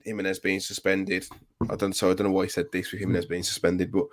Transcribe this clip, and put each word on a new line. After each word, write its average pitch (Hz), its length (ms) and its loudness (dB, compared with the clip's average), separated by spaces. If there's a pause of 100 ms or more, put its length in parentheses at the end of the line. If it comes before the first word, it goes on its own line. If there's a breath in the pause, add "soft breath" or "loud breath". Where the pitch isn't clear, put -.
Jimenez 98 360 -4
being 95 200 0
suspended, 95 680 0 (440)
I 101 60 -4
don't, 98 180 0
so 95 160 4
I 92 40 6
don't 101 120 0
know 98 80 4
why 95 100 4
he 87 60 -2
said 90 200 -2
this 90 220 -4
with 98 80 -6
Jimenez 90 240 0
being 87 180 -4
suspended, 90 480 0
but, 90 220 2